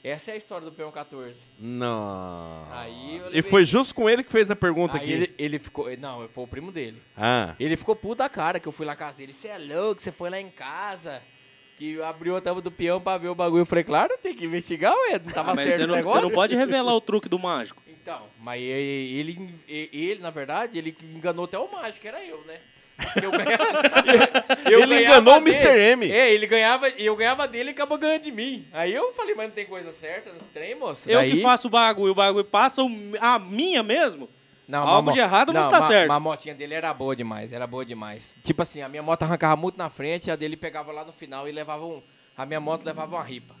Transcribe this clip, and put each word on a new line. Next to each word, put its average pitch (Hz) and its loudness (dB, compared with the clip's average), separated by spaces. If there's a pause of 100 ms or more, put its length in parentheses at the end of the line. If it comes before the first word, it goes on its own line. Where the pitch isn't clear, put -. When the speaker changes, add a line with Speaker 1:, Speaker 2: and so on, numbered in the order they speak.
Speaker 1:
Essa 151 -10
é - -12
a 214 -12
história 185 -14
do 160 -14
peão 156 -12
quatorze. 131 -16 (180)
Speaker 2:
Não. 98 -8
Speaker 1:
Aí 123 -14
eu 180 -14
Speaker 2:
E 180 -10
Speaker 1:
levei 160 0
Speaker 2:
foi 196 6
justo 226 0
com 220 0
ele 240 2
que - -12
fez 214 2
a 208 0
pergunta 170 -2
Speaker 1:
Aí 143 -4
Speaker 2:
aqui. 151 -4
Speaker 1:
ele, 175 -2
ele 147 -6
ficou, 127 -10
não, 123 -14
foi 123 -14
o 120 -12
primo 147 -14
dele. 120 -12 (160)
Speaker 2:
Ah. 107 0
Speaker 1:
Ele 156 -2
ficou 214 -2
puto 214 -8
da 254 -2
cara 175 -4
que 165 -10
eu 151 -10
fui 151 -12
lá 147 -8
na 143 -14
casa 143 -14
dele. 135 -20
"Cê 208 -18
é 202 -14
louco, 180 -6
cê 180 -10
foi 175 -10
lá 190 -8
em 196 -16
casa, 160 -12 (560)
que 156 -10
abriu 165 -4
a 185 -4
tampa 185 -4
do 180 -8
peão 175 -2
pra 190 -2
ver 175 -6
o 175 -6
bagulho." 170 2
Eu 170 4
falei, 170 2
"Claro, 214 0
tem 370 -6
que 170 -10
investigar, 170 -2
ué, 440 0
não 170 -12
tava 160 -4
Speaker 3:
Ah, 180 0
mas 139 -2
Speaker 1:
certo 175 2
Speaker 3:
você 160 0
Speaker 1:
o 160 -2
Speaker 3:
não, 175 0
você 170 0
Speaker 1:
negócio?" 180 0
Speaker 3:
não - -2
pode 214 0
revelar 254 0
o 226 0
truque 208 -4
do 180 -4
mágico. 160 -6
Speaker 1:
Então, 151 -16 (120)
mas 120 -12
ele, 139 -6 (160)
ele, 151 -12
ele, 180 -8
na 170 -10
verdade, 160 -8
ele 160 -10 (200)
enganou 170 -6
até 180 -10
o 277 -8
mágico, 247 -14
era 302 -14
eu, 320 -16
né? 165 -18 (380)
Porque - -4
eu - -4
ganhava, - 0
<laughs> 262 2
eu 233 10
Speaker 2:
Ele 269 6
Speaker 1:
ganhava 233 6 (140)
Speaker 2:
enganou 240 12
o 311 8
Speaker 1:
dele. 311 6
Speaker 2:
Mister 269 8
M. 220 4
Speaker 1:
É, 233 6
ele 214 2
ganhava, 226 4
eu 214 -2
ganhava 254 0
dele 240 -6
e 285 -10
acabou 285 -2
ganhando 311 0
de 302 -10
mim. 233 -8
Aí 170 -2
eu 466 -2
falei, 415 -4
"Mas 220 -8
não 214 -18
tem 202 -10
coisa 180 -14
certa 180 -14
nesse 170 -20
trem, 170 -12
moço?" 240 -10
Speaker 3:
Eu 233 8
Speaker 1:
Daí 262 4
Speaker 3:
que 175 4
faço 247 4
o - -4
bagulho, 208 4
o 190 2
bagulho 196 4
passa 262 2
o, 254 2 (320)
a 240 4
minha 226 -2
mesmo? 214 0 (400)
Speaker 1:
Não, 143 -4
Speaker 3:
Algo 160 6
Speaker 1:
mas 143 4
Speaker 3:
de 254 4
errado 220 4
não 320 4
Speaker 1:
não, 294 4
Speaker 3:
está 320 8
Speaker 1:
ma-, 156 4
Speaker 3:
certo. 185 6
Speaker 1:
mas 147 2
a - 2
motinha 151 -6
dele 143 -12
era 160 -4
boa 135 -4
demais, 113 -10
era 123 -8
boa 127 -10
demais. 110 -16
Tipo 156 -2
assim, 151 -8
a 135 -12
minha 151 -12
moto 160 -2
arrancava 160 2
muito 175 -6
na 165 -8
frente, 165 -6
a 160 -2
dele 156 -8
pegava 151 -12
lá 156 -12
no 160 -20
final 139 -14
e 151 -10
levava 151 -10
um, 160 -12 (340)
a 135 -10
minha 151 -4
moto 151 -6
levava 160 -10
uma 160 -6
ripa. 123 -16